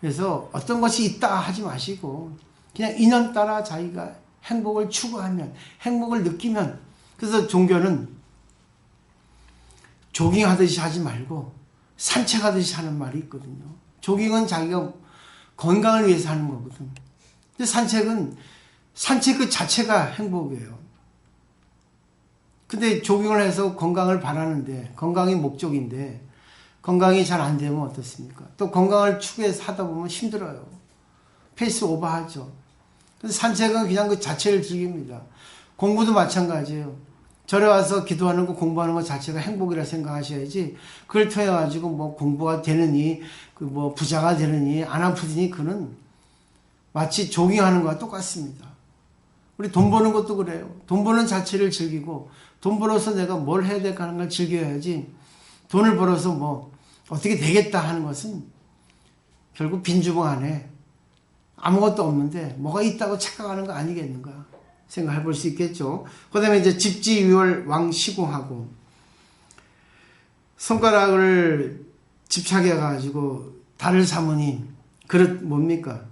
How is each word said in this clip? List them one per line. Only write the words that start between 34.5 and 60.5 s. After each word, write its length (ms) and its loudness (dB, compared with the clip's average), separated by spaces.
즐깁니다. 600 -6
공부도 360 4
마찬가지예요. 840 0
절에 200 4
와서 380 4
기도하는 420 0
거, 80 -4
공부하는 420 -2
것 80 -2
자체가 360 -6
행복이라 460 -4
생각하셔야지, 880 -6
그걸 220 4
통해 180 0
가지고 420 0
뭐 260 -6
공부가 460 0
되느니, 600 2
그 100 -14
뭐 300 -4
부자가 420 0
되느니, 480 0
안 200 -2
아프더니, 460 0
그는 460 -6
마치 380 -2
조깅하는 540 4
거와 140 -2
똑같습니다. 720 -10
우리 140 -6
돈 180 6
버는 220 4
것도 240 0
그래요. 400 -6
돈 200 0
버는 220 4
자체를 440 0
즐기고, 580 -6
돈 180 -2
벌어서 360 0
내가 240 -2
뭘 280 0
해야 160 -2
될까 220 -4
하는 140 -8
걸 120 -4
즐겨야지, 840 -4
돈을 260 4
벌어서 380 2
뭐 380 -6
어떻게 240 -2
되겠다 420 4
하는 240 -2
것은 400 -8
결국 300 -4
빈주먹 420 2
안에 420 -2